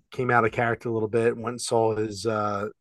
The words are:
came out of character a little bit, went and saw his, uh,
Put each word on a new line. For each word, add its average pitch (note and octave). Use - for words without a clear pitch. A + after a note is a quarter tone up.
came B2
out A#2
of A2
character A#2
a A2+
little A2
bit, A#2
went A#2
and A#2+
saw A2+
his, G#2
uh, G#2